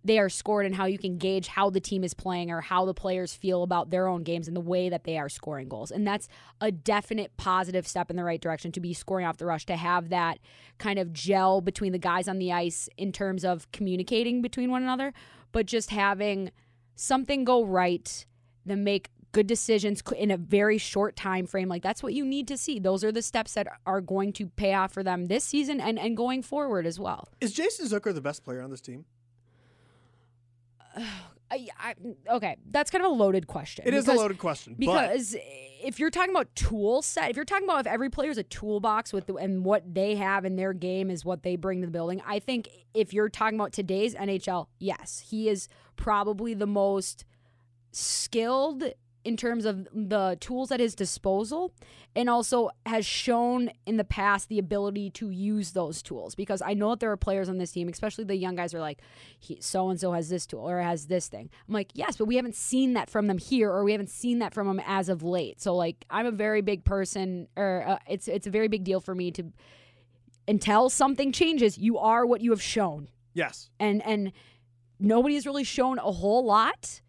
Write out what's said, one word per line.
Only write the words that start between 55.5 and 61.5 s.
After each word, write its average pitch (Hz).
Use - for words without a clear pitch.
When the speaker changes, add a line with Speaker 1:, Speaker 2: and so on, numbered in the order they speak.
Speaker 1:
those 170
tools. 113
Because 190
I 196
know 208
that 233
there 226
are 196
players 196
on 185
this 180
team, 175
especially 214
the 202
young 185
guys, 175
are 170
like, 151
"He, -
so-and-so 185
has 165
this 180
tool 113
or 180
has 170
this 175
thing." 117